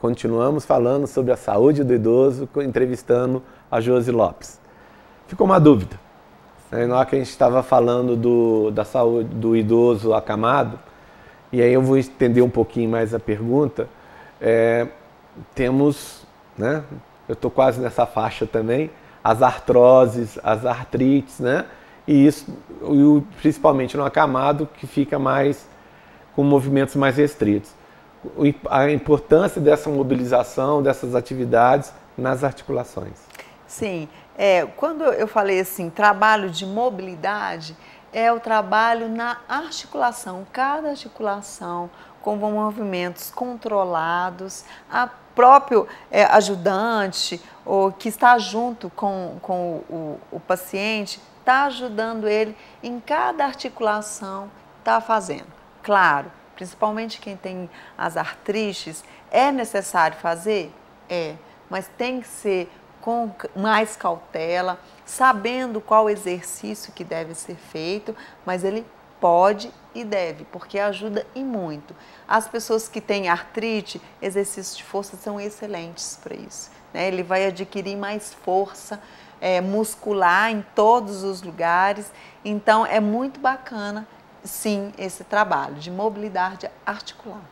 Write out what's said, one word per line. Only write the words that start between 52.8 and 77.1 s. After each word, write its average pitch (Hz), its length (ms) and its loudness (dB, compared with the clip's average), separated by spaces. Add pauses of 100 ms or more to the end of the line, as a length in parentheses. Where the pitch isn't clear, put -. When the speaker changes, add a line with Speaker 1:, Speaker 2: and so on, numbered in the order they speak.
Speaker 2:
em 240 180 -10
cada 311 460 -2
articulação, 214 1040 -6 (340)
tá 226 160 2
fazendo. 202 640 -6 (200)
Claro, 170 500 2 (240)
principalmente 214 640 -6
quem 202 160 -14
tem 185 340 -12 (280)
as 165 180 -6
artrites, 190 880 -6 (260)
é 269 220 4
necessário 196 640 -2
fazer? 170 580 -4 (360)
É, 165 260 -6 (340)
mas 185 280 -8
tem 254 240 -4
que 226 60 -16
ser 185 440 -4 (300)
com 233 360 -4
c-, - 160 -12
mais 214 440 0
cautela, 175 840 -4 (260)
sabendo 240 760 -2
qual 214 280 4
exercício 190 840 -8
que - 100 -14
deve 165 320 -10
ser 170 220 -14
feito, 196 580 -10 (300)
mas 180 180 -4
ele 214 220 -4 (340)
pode 196 500 2 (240)
e 233 120 -12
deve, 175 400 -6
porque - 340 -12
ajuda 202 560 -6
e 262 80 -10
muito. 180 500 -8 (320)
As 220 220 -2
pessoas 226 400 -4
que 220 140 -10
têm 202 260 -4
artrite, 208 720 -4 (200)
exercícios 196 560 -6
de - 80 -18
força 202 320 -10
são 202 240 -12
excelentes 202 800 -12
pra - 100 -14
isso, - 380 -18 (220)
né? 185 160 -2
Ele 180 140 -4